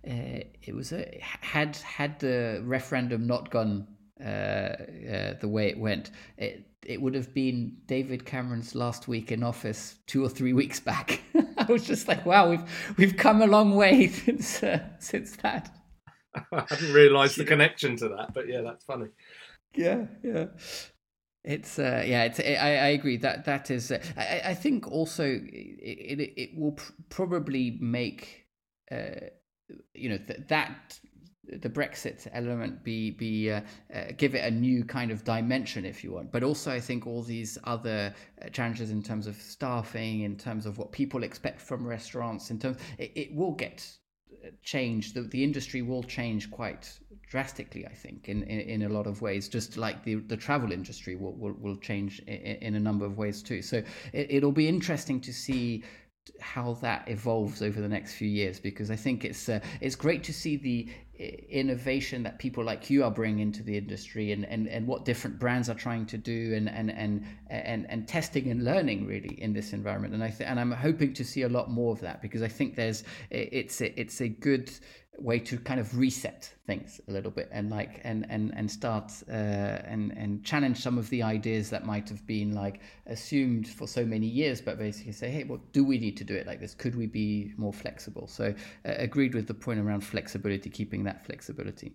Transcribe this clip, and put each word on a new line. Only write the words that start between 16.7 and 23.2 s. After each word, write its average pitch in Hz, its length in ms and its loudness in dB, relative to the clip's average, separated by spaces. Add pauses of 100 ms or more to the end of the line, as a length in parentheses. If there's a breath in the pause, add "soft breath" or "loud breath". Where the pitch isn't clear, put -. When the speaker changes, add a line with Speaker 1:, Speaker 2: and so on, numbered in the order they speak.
Speaker 2:
realised 143 440 12
the 151 60 2
Speaker 1:
Yeah. 147 60 0
Speaker 2:
connection 147 480 6
to 113 120 0
that, 104 240 -6
but 127 140 -4
yeah, 123 140 -2
that's 117 220 -8
funny. 123 240 -6 (640 soft breath)
Speaker 1:
Yeah, 214 320 2 (180)
yeah. 190 240 0 (960 loud breath)
It's, - 340 -6
uh, 127 280 2
yeah, 120 180 4
it's, 117 160 0
I, - 40 2
I 143 440 4
agree 143 300 4
that 127 280 0